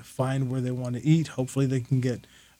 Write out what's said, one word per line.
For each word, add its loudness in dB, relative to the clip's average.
find -2
where -2
they -2
wanna -4
eat. 4
Hopefully -2
they 0
can 0
get, -4